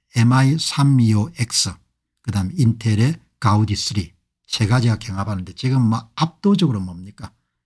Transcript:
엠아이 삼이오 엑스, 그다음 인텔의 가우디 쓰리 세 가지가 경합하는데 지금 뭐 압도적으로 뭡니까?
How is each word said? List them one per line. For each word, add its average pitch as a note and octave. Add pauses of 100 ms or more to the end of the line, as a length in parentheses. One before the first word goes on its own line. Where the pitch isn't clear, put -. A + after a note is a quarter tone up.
(160)
엠아이 C3
삼이오 B2+
엑스, G#2+ (480)
그다음 F#2+
인텔의 A#2 (200)
가우디 G#2
쓰리 G2 (320)
세 -
가지가 A#2
경합하는데 F#2+
지금 C3
뭐 A#2
압도적으로 E3
뭡니까? F#2 (320)